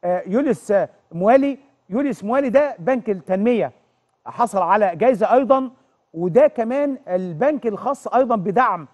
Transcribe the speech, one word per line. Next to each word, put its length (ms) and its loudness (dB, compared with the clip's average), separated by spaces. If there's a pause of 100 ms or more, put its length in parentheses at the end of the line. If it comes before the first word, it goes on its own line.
آه، 240 -2
يوليس 460 -2 (380)
موالي، 460 2 (320)
يوليس 340 -4
موالي 260 -2
ده 300 2
بنك 300 -2
التنمية 600 -2 (540)
حصل 360 -2
على 340 2
جائزة 380 2
أيضا، 360 2 (440)
وده 340 2
كمان 500 -2 (100)
البنك 600 -2
الخاص 400 -6
أيضا 280 2
بدعم 580 -2